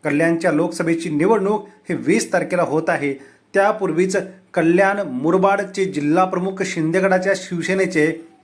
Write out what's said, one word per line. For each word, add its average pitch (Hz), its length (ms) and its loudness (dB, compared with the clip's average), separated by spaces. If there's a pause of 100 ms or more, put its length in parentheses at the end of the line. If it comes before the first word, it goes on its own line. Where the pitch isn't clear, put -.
कल्याणच्या 165 480 2
लोकसभेची 165 580 -2
निवडणूक 196 580 0 (220)
ही 175 60 -2
वीस 156 380 0
तारखेला 175 300 0
होत 156 240 -2
आहे. 143 260 -2 (400)
त्यापूर्वीच 190 640 2 (360)
कल्याण 185 540 2
मुरबाडचे 185 800 0
जिल्हा 151 400 0
प्रमुख 185 400 -4
शिंदे 170 340 -2
गटाच्या 185 360 2
शिवसेनेचे 170 920 -2 (180)